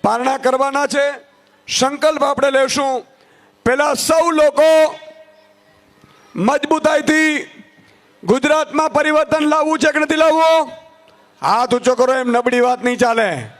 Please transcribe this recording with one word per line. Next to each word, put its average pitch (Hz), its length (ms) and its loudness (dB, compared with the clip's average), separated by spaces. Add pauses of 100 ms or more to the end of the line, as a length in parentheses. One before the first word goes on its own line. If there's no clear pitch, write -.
પારણા 247 340 -2
કરવાના 269 500 -2
છે. 285 240 -2 (680)
સંકલ્પ 285 440 0
આપણે 277 280 0
લેશું. 269 540 -2 (600)
પહેલા 285 280 0
સૌ 330 360 0
લોકો 311 680 2 (1400)
મજબૂતાઈથી 302 1120 0 (760)
ગુજરાતમાં 294 680 0
પરિવર્તન 302 540 0
લાવવું 302 360 0
છે 302 120 2
કે 294 80 -2
નથી 302 160 -2
લાવવું? 320 560 2 (680)
હાથ 226 320 0
ઊંચો 247 220 0
કરો, 254 180 2
એમ 262 140 -2
નબળી 240 320 0
વાત 247 240 0
નહીં 247 140 -2
ચાલે. 208 640 -2